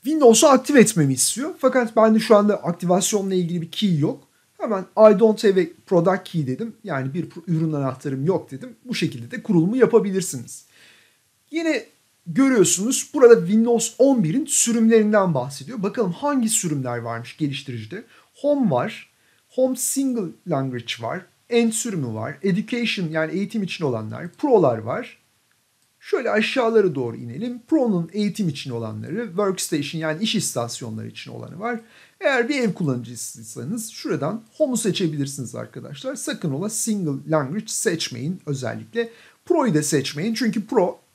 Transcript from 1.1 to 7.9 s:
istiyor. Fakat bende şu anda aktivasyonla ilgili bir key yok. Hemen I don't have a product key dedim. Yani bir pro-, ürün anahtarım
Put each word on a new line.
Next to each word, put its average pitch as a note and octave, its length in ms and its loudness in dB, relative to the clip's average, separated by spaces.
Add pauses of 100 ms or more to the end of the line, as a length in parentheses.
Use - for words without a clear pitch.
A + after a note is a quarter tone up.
istiyor. C#4 460 -4
Fakat B3+ 360 0
bende A3 240 6
şu A3 160 6
anda G#3 280 2
aktivasyonla F#3 720 0
ilgili F3 260 -2
bir E3+ 100 -10
key F3+ 280 0
yok. F3+ 280 -2 (300)
Hemen A3 240 -4
I G#3 380 8
don't A3 240 4
have F#3+ 180 4
a E3 40 2 (200)
product F#3 440 2
key D3+ 180 -2
dedim. G#3+ 360 -6
Yani C3+ 300 -6
bir E3+ 160 -6
pro-, - 180 -18
ürün D#3+ 260 0
anahtarım C3+ 520 -4